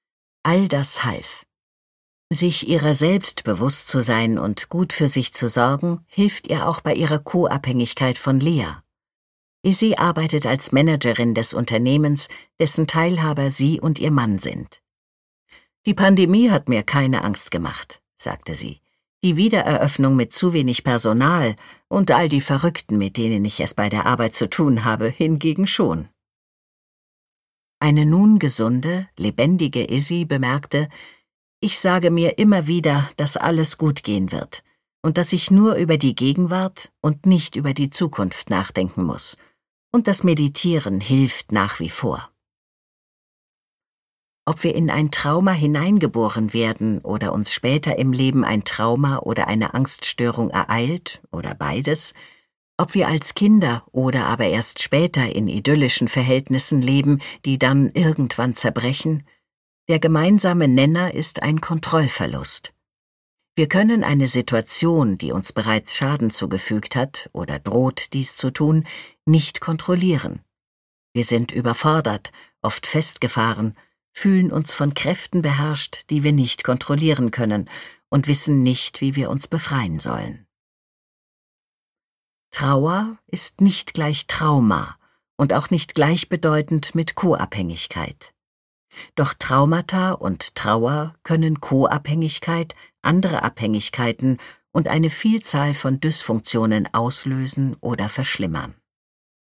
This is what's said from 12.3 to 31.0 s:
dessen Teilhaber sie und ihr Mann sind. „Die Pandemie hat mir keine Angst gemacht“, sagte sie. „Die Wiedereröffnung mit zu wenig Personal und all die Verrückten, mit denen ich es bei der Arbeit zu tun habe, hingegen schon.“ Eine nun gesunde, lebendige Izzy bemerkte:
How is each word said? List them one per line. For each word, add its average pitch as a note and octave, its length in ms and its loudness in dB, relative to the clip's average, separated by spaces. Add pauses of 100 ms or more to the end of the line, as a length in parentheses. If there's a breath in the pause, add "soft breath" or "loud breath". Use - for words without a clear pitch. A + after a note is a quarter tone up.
dessen D#3+ 260 0
Teilhaber D#3+ 640 0
sie C#3+ 300 0
und D#3 180 0
ihr D3+ 140 0
Mann A2+ 260 2
sind. - 420 -10 (1040 soft breath)
„Die G#3+ 100 0
Pandemie G3 560 6
hat D#3+ 180 2
mir A2 140 2
keine C3 420 2
Angst G2+ 260 -4
gemacht“, - 500 -8 (160)
sagte - 380 -10
sie. C#2+ 260 -10 (420)
„Die F3 140 2
Wiedereröffnung D3 800 2
mit A#2+ 160 0
zu F3+ 220 0
wenig B2+ 280 0
Personal B2 760 2 (320 loud breath)
und G3 220 0
all D#3 200 4
die C#3+ 100 2
Verrückten, C#3+ 560 -2
mit G2 220 -2
denen A2+ 260 0
ich G#2+ 160 -6
es - 140 -4
bei G#2 160 0
der G#2 160 0
Arbeit A#2 280 0
zu G#2+ 140 -2
tun B2 360 2
habe, A2+ 240 0
hingegen D#3+ 580 0
schon.“ D#2+ 420 -2 (1700)
Eine D3+ 260 4
nun G3+ 320 6
gesunde, C#3 680 0 (100)
lebendige C3+ 720 0
Izzy D#3 340 -2
bemerkte: C#3+ 640 -2 (720 loud breath)